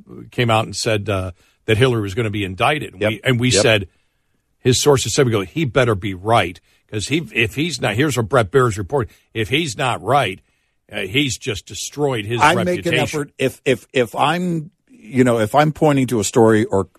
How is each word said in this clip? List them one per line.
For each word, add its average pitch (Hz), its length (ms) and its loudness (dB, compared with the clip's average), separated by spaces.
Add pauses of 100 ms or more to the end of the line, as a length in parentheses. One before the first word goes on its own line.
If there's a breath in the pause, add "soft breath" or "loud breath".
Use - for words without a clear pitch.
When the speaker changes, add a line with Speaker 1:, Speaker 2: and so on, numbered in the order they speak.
(300)
Speaker 1:
came 120 180 0
out 113 160 4
and 101 120 -12
said, 107 320 -2
uh, 92 240 -4 (320)
that 110 120 2
Hillary 120 260 2
was 95 120 -6
gonna 110 160 -2
be 101 140 -4
indicted. 113 540 -4
Speaker 2:
Yep. 104 120 0
Speaker 1:
We, 104 140 -6
and 127 160 2
we 127 100 2
Speaker 2:
Yep. - 120 4
Speaker 1:
said, 107 260 2 (720)
his 127 220 2
sources 131 340 2
said, 139 120 2
we 113 60 -2
go, 104 100 0
"He 151 220 -4
better 120 300 2
be 98 200 -8
right." 92 460 0 (280)
'Cause 107 200 -8
he, 147 100 0 (140)
if 113 220 -2
he's 143 260 -6
not, 117 140 -2
here's 131 220 0
what 113 120 -4
Bret 117 220 0
Baier's 123 280 2
report, 110 300 -4 (240 soft breath)
if 110 160 -6
he's 147 280 -2
not 123 260 -4
right, 110 380 0 (520)
uh, 104 100 -8
he's 120 360 -2
just - 280 -8
destroyed 135 600 -6
his 117 140 -4
Speaker 2:
I 151 140 4
Speaker 1:
reputation. 180 220 -2
Speaker 2:
make - 100 -6
an 170 80 -2
effort, 131 440 -4
if, 131 260 -2
if, 127 280 0
if 160 220 0
I'm, 165 560 -2 (180)
you 139 360 -2
know, 117 140 2
if 107 160 0
I'm 151 180 4
pointing 139 360 2
to 120 120 0
a 98 40 0
story 110 420 4
or, 98 220 0 (100)